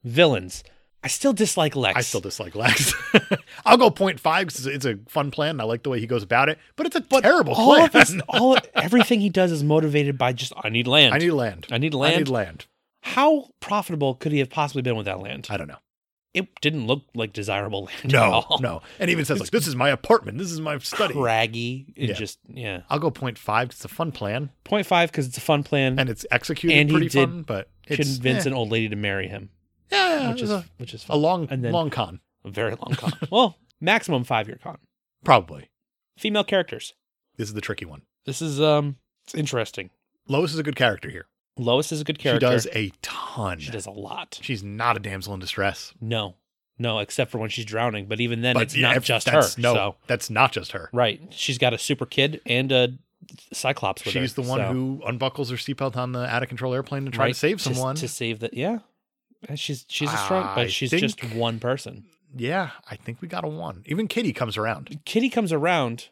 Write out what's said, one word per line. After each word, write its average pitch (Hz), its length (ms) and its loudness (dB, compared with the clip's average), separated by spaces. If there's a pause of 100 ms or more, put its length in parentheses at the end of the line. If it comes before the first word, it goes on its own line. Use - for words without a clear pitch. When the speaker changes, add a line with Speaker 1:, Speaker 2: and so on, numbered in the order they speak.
Speaker 1:
Villains. 123 600 2 (400)
I 139 40 -6
still - 240 2
dislike 190 420 2
Lex. 113 240 2
Speaker 2:
I 123 40 2
still 110 180 -2
dislike 92 340 -10
Lex. 117 400 2 (360)
<laughs> - 360 -4
I'll 226 100 10
go 240 140 8
point 185 300 0
five 170 260 2
'cause 131 200 -8
it's 139 180 -4
a 110 140 0 (100)
fun 143 240 -2
plan. 151 280 -2
I 110 40 -2
like 117 180 -2
the 143 80 -4
way 123 80 0
he 110 80 -2
goes 117 160 0
about 120 260 4
it, 156 100 -2 (180)
but 320 100 -2
it's - 80 -4
a 330 60 2
Speaker 1:
But 269 220 4
Speaker 2:
terrible 247 320 6
Speaker 1:
all 285 300 10
of 311 60 4
Speaker 2:
plan. - 160 8
Speaker 1:
his, 175 220 -4
all, 254 280 6 (100)
Speaker 2:
<laughs> - 80 -20
Speaker 1:
everything 220 460 4
he 202 80 4
does 180 220 4
is 147 140 -2
motivated 147 520 4
by 123 160 2
just, 123 200 -6 (100)
"I 107 60 -4
need 117 180 0
land. 131 280 8
Speaker 2:
I 143 40 2
need 170 140 2
land. 110 400 -2
Speaker 1:
I 117 60 0
need 147 160 0
Speaker 2:
I 131 40 -2
Speaker 1:
land." 156 200 2
Speaker 2:
need 143 100 0
land. 95 380 -4 (360)
Speaker 1:
How 285 460 2 (100)
profitable 156 560 -2
could 151 160 -4
he 151 80 2
have 131 120 0
possibly 139 320 -2
been 123 140 0
with 104 100 -6
that 92 140 -4
land? 123 300 -12
Speaker 2:
I 104 60 -2
don't 82 100 -6
know. - 120 -16 (560)
Speaker 1:
It 185 140 -2 (120)
didn't 151 260 -2
look 139 160 0 (120)
like 110 180 -6
desirable 101 520 -4
land - 220 -14
at 127 60 -2
Speaker 2:
No, 123 100 6 (100)
Speaker 1:
all. - 280 0
Speaker 2:
no. 120 220 -4 (160)
And 180 120 -2
even 165 140 0
says, 131 120 0
Speaker 1:
It's - 100 -4
Speaker 2:
like, - 40 -10
"This 170 160 2
is 135 100 -4
my 131 140 4
apartment. 208 480 2
This 180 120 -8
is 160 100 -8
my 151 180 -6
study." 185 360 -2
Speaker 1:
craggy 117 840 -2
and 127 120 -4
Speaker 2:
Yeah. 98 60 -2
Speaker 1:
just, 101 240 -10 (100)
yeah. 107 400 -10
Speaker 2:
I'll 143 100 -2
go 156 120 0
point 123 280 -8
five. 117 320 -2
It's - 140 -20
a - 40 -14
fun 165 240 -6
plan. 120 380 -6 (140)
Speaker 1:
Point 202 220 0
five 170 260 4
'cause 135 140 -2
it's 123 120 -10
a - 40 -12
fun 147 200 2
plan. 135 360 0
Speaker 2:
And 131 100 0
it's 110 220 -8
executed 160 480 0
Speaker 1:
And 147 120 6
he 156 60 6
Speaker 2:
pretty 139 140 4
Speaker 1:
did 135 180 4
Speaker 2:
fun, 170 140 -10
but 98 260 -6 (180)
it's, 147 120 -2 (180)
Speaker 1:
convince 127 300 0
Speaker 2:
eh. - 40 0
Speaker 1:
an 135 40 -4
old 113 160 -2
lady 113 180 0
to 104 80 -4
marry 98 320 -2
him. 101 220 -12 (400)
Speaker 2:
Yeah, 359 300 2
yeah, 247 100 -2
Speaker 1:
Which 247 100 -6
Speaker 2:
it 233 40 -4
Speaker 1:
is, 208 60 -2
Speaker 2:
was 185 140 -2
a, - 40 -20 (100)
Speaker 1:
which 117 160 -12
is 107 100 -16
Speaker 2:
a - 20 -18
Speaker 1:
fun. 147 140 0
Speaker 2:
long, 165 300 2
Speaker 1:
And 127 120 -4
then 120 100 -2
Speaker 2:
long 165 180 0
con. 98 300 -6 (240)
Speaker 1:
a 98 60 -12
very 104 240 -4
long - 200 -6
con. - 180 -4 (100)
Speaker 2:
<laughs> 156 80 -8
Speaker 1:
Well, 214 280 2 (220)
maximum 165 440 0
five-year 110 380 -4
con. - 160 -14 (460)
Speaker 2:
Probably. 90 440 4 (500)
Speaker 1:
Female 208 260 0
characters. - 500 -2 (420)
Speaker 2:
This 107 120 -6
is 107 60 -14
the 104 60 -6
tricky - 240 -8
one. 73 180 -18 (220)
Speaker 1:
This 135 160 -8
is, 147 200 -4
um, 147 360 4 (280)
it's - 100 -18
interesting. 117 560 -4 (380)
Speaker 2:
Lois 147 260 0
is 160 40 -4
a 156 40 -4
good 143 140 -4
character 120 340 0
here. 98 160 -16 (320)
Speaker 1:
Lois 127 340 2
is 151 80 -6
a 147 40 -8
good 147 140 -4
Speaker 2:
She - 60 -18
Speaker 1:
character. 123 240 4
Speaker 2:
does 120 240 2
a 104 200 -4 (100)
ton. - 560 -6
Speaker 1:
She 76 120 -12
does 107 160 -10
a 98 40 -14
lot. 104 520 -12
Speaker 2:
She's 107 200 -8
not 110 340 0
a 101 40 -6
damsel 98 340 -10
in 95 60 -10
distress. 98 600 -4
Speaker 1:
No. 110 340 -6 (440)
No, 117 220 -2
except 113 300 -2
for 120 80 -6
when 110 120 -6
she's 113 160 -8
drowning. 107 400 -4
But 110 140 -6
even 117 200 -2
then, 123 140 0
Speaker 2:
But - 100 2
Speaker 1:
it's 147 120 -6
Speaker 2:
yeah, 131 120 2
Speaker 1:
not 123 80 4
Speaker 2:
if 127 80 0
Speaker 1:
just 117 220 0
Speaker 2:
that's, 127 280 4
Speaker 1:
her, 120 60 -8
Speaker 2:
no, 120 140 4
Speaker 1:
so. 101 220 0 (100)
Speaker 2:
that's - 240 -4
not 117 220 4
just - 200 -8
her. 87 200 -12
Speaker 1:
Right. 120 280 0 (100)
She's - 280 -4
got 123 160 2
a 107 40 -6
super 127 280 -2
kid 147 400 0
and 131 260 0
a 127 220 4 (580)
Cyclops 131 520 -4
with - 100 -4
Speaker 2:
She's 131 200 -2
Speaker 1:
her, 135 80 -4
Speaker 2:
the 123 60 -4
one 127 100 -2
Speaker 1:
so. 107 140 -2
Speaker 2:
who 131 340 -4
unbuckles 127 440 -4
her 123 60 -6
seatbelt 135 400 -6
on 123 160 -4
the 123 140 -4
out-of-control 123 480 -4
airplane 135 300 -6
to 135 60 -6
try 127 160 0
Speaker 1:
Right, 127 80 -2
Speaker 2:
to - 40 -8
save 180 240 0
Speaker 1:
to 135 80 -4
s-, 127 60 -2
Speaker 2:
someone. 131 200 -4
Speaker 1:
to 131 120 -6
save 113 320 -6
the, 117 120 -6
yeah. 185 260 -4 (720)
And 143 120 -8
she's, 135 280 -8
she's 143 240 -4
a 113 40 -2
strong, 98 280 0
Speaker 2:
I 98 100 -6
Speaker 1:
but 117 180 -2
she's 127 180 -4
Speaker 2:
think 175 120 2
Speaker 1:
just - 200 -4 (120)
one 113 260 -2
person. 123 440 -6 (300)
Speaker 2:
Yeah, 143 360 -4 (200)
I 101 60 -12
think - 240 -14
we 175 80 -12
got 175 160 -8
a 156 40 -6
one. 107 380 -10
Even 196 220 -4
Kitty 220 240 -2
comes 113 240 -4
around. 113 480 -6
Speaker 1:
Kitty 247 240 0
comes 208 240 -2
around. 147 600 0